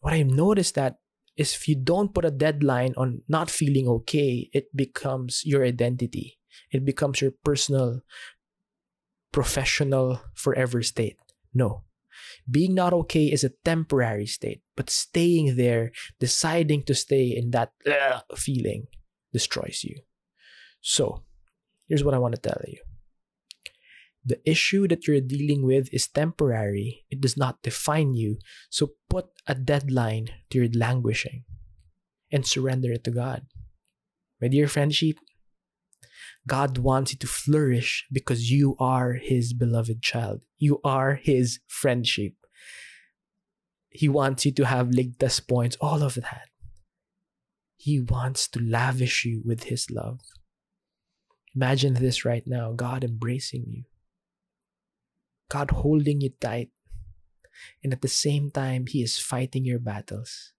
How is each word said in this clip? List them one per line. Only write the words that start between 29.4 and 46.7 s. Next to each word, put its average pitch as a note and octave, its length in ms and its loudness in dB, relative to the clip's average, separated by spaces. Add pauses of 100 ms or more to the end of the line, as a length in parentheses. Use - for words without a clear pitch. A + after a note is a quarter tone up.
a C#3+ 80 -2
deadline B2+ 720 0 (220)
to C3+ 80 0
your A#2+ 140 4
languishing A#2 720 -2 (880)
and C3+ 140 0
surrender C3 460 0
it A#2+ 120 -6
to B2+ 60 -2
God. B2 360 -4 (920)
My A#2+ 80 0
dear C#3 200 4
friendship, D3+ 480 0 (1300)
God C3 320 0
wants C3 340 2
you C3+ 60 -10
to C#3 80 -8
flourish C#3 840 0
because A#2+ 400 0
you C#3 260 4
are B2+ 360 2
his A#2+ 380 0
beloved A#2 500 0
child. G#2 400 -4 (160)
You C#3+ 260 4
are C3+ 320 2
his B2+ 500 2
friendship. A#2+ 680 -2 (1600)
He - 180 0
wants C#3 380 2
you C#3+ 60 2
to C3+ 140 2
have B2 220 2
ligtas B2 580 0
points, A#2+ 340 0
all D3 240 0
of C3 100 -2
that. - 340 -10 (1300)